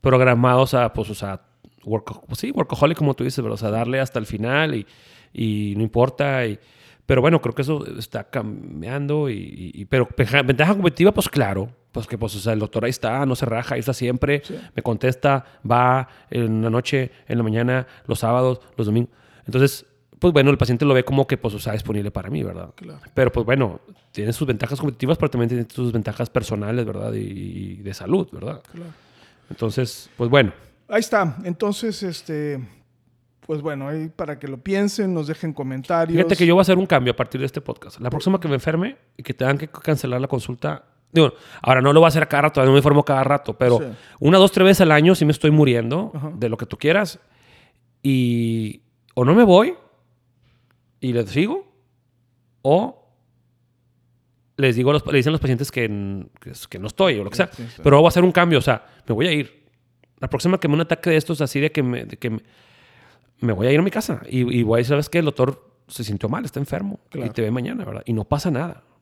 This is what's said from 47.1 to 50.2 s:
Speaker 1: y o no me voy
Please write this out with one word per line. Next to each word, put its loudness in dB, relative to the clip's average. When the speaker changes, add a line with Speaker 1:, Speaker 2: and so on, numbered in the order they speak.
Speaker 1:
y 0
o 0
no 6
me 8
voy 6